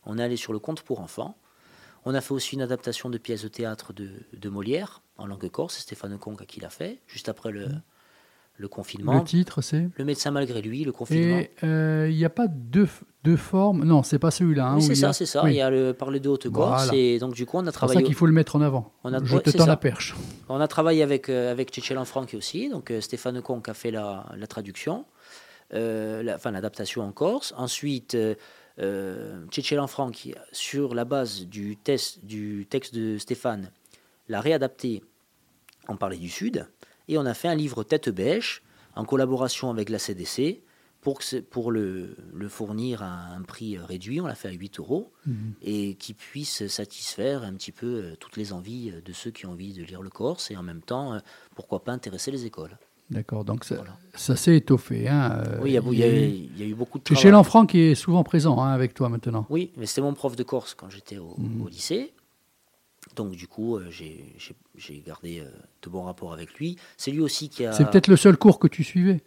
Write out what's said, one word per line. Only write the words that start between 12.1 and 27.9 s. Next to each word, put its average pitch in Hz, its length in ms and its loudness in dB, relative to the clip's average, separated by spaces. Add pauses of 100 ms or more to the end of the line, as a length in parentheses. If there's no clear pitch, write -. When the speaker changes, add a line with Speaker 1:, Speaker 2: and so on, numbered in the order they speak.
Speaker 2:
n'y 160 80 2
a 165 60 2
pas 233 180 0
deux, 143 380 2
f-, - 160 -8 (240)
deux 165 100 8
formes ? 190 480 2
Non, 156 180 8
c'est 143 160 0
pas 160 140 4
celui-là, 151 340 2
hein, 135 120 2
Speaker 1:
Oui, - 20 6
Speaker 2:
où - 60 6
Speaker 1:
c'est 143 80 4
Speaker 2:
il 139 40 4
y 139 40 4
Speaker 1:
ça, - 80 6
Speaker 2:
a - 40 0
Speaker 1:
c'est 175 120 -2
ça. - 180 0
Speaker 2:
Oui. 156 80 6
Speaker 1:
Il 139 60 4
y 139 40 2
a 131 80 4
le 131 240 4
Parler 135 280 -4
de 139 80 0
Haute-Corse, 135 560 2
Speaker 2:
Voilà. 131 120 4
Speaker 1:
et 120 220 6
donc, 127 140 -4
du 120 120 -4
coup, 170 120 -4
on - 20 2
a 180 60 -2
Speaker 2:
C'est 165 60 -2
pour - 20 -10
ça - 140 0
Speaker 1:
travaillé 131 180 6
Speaker 2:
qu'il 135 100 2
faut 170 100 4
le 160 60 8
mettre 160 240 4
en 147 60 4
avant. 135 320 0 (100)
Speaker 1:
On 127 100 -4
a, 131 80 0
Speaker 2:
Je 131 140 2
Speaker 1:
ouais, 120 60 6
Speaker 2:
te - 80 4
Speaker 1:
c'est 160 80 2
Speaker 2:
tends 165 80 10
Speaker 1:
ça. 160 60 8
Speaker 2:
la 151 60 4
perche. - 380 -2 (320)
Speaker 1:
On 135 140 -2
a 151 80 2
travaillé 160 340 4
avec, 139 240 0
euh, 123 240 0
avec 123 200 -4
Tchétchène - 260 -6
Lanfranchi 127 400 -6
aussi, 202 320 -6
donc, 135 220 -10
euh, 110 100 -4
Stéphane 123 400 -8
Conque 120 260 -8
a 113 60 -10
fait 117 180 -6
la, 104 340 -8 (120)
la 107 100 -12
traduction, 131 580 -8 (680)
euh, 110 500 -4
la, 113 120 -4
enfin, - 160 -6
l'adaptation 101 520 -6
en 101 80 -8
corse. 208 460 -2
Ensuite, 127 580 -6